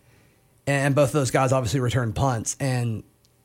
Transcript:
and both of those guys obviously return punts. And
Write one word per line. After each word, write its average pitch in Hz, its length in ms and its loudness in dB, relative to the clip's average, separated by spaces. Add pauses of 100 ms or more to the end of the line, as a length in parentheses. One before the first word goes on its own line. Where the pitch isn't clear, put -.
(680)
and 139 280 2
both 139 140 4
of - 60 -6
those 139 180 0
guys 131 200 2
obviously 127 280 0
return 120 320 0
punts. 123 480 -2
And 120 420 -4 (420)